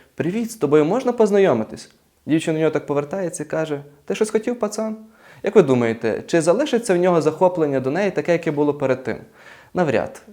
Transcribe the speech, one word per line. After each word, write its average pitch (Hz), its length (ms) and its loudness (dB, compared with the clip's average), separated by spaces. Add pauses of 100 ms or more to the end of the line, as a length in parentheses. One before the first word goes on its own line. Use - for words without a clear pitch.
(140)
"Привіт, 208 360 -4
з - 60 -16
тобою 147 280 4
можна 240 280 0
познайомитись?" 196 760 2 (360)
Дівчина 156 280 0
до 156 60 -2
нього 156 100 2
так - 160 -4
повертається 151 560 -4
і 147 40 -14
каже: 151 340 -4 (240)
"Ти 196 100 -4
щось 214 160 -2
хотів, 240 280 -2
пацан?" 220 380 -6 (460)
Як 208 120 -2
ви 208 80 8
думаєте, 117 640 2
чи 170 140 2
залишиться 220 540 0
в - 20 2
нього 175 260 2
захоплення 151 580 0
до 131 100 -2
неї 185 200 -2
таке, 170 220 -2
яке 165 180 -2
було 147 240 0
перед 131 300 -2
тим? 107 120 -4 (580)
Навряд. - 480 -2 (100)